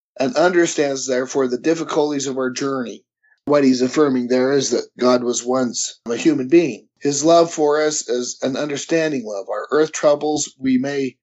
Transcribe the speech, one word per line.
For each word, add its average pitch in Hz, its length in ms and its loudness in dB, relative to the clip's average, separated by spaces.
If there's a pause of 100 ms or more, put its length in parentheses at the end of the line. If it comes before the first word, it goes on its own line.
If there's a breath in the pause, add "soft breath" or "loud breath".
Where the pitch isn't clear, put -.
(200)
and 135 160 -2
understands, 160 720 0
therefore, 131 400 -2
the 123 100 -4
difficulties 151 720 -2
of 131 100 -6
our 127 140 -2
journey. 123 520 -6 (420)
What 143 180 4
he's 131 180 4
affirming 127 460 2
there 127 240 2
is 139 200 0
that - 160 -2 (120)
God 123 240 2
was 120 220 -4
once 123 640 -4
a 117 80 -4
human 131 320 0
being. 143 400 2 (120)
His 143 240 -2
love 165 280 6
for 151 300 0
us 151 260 -2
is 123 360 -4
an 131 120 -2
understanding 147 680 -2
love. 98 240 -10
Our 107 220 -8
earth 156 200 2
troubles 147 680 0
we 131 180 2
may 135 460 -4